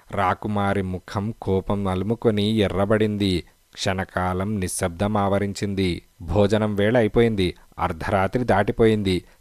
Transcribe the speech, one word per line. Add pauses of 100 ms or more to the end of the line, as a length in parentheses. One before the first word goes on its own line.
(100)
రాకుమారి
ముఖం
కోపం
అలుముకొని
ఎర్రబడింది. (300)
క్షణకాలం
నిశ్శబ్దం
ఆవరించింది. (200)
"భోజనం
వేళ
అయిపోయింది, (240)
అర్ధరాత్రి
దాటిపోయింది, (160)